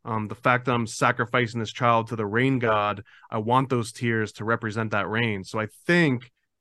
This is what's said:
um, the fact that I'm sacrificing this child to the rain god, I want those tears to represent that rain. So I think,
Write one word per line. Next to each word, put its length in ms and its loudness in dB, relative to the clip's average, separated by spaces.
um, 240 -4
the 80 -10
fact 280 2
that 80 0
I'm 140 0
sacrificing 720 0
this 120 -6
child 360 2
to 80 -6
the 100 -4
rain 320 0
god, 460 0
I 80 -4
want 300 2
those 240 -2
tears 400 -2
to 120 -12
represent 480 -2
that 160 -2
rain. 360 -2
So 160 -8
I 60 -4
think, 480 2